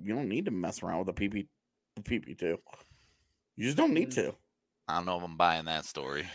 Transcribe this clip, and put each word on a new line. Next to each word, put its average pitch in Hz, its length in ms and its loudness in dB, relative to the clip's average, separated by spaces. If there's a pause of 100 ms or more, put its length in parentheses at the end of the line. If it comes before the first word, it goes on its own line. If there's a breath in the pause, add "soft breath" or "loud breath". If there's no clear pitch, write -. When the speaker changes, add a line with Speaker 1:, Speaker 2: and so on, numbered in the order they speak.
Speaker 1:
you 101 120 -2
don't 127 160 -2
need 104 160 -2
to 95 40 -2
mess 90 320 -2
around 90 180 -2
with 92 100 -2
a - 20 0
P 101 160 0
P, 101 180 -4 (560)
P 113 160 -2
P 67 160 -10
two. 82 240 0 (1000 soft breath)
You 107 100 -4
just 147 100 0
don't 311 160 6
need 226 200 4
Speaker 2:
Mm. - 20 -4
Speaker 1:
to. 78 200 0 (560)
Speaker 3:
I 80 60 0
don't 87 80 0
know 90 140 0
if 87 40 -6
I'm 85 140 -8
buying 82 300 4
that 80 180 -2
story. 71 500 -4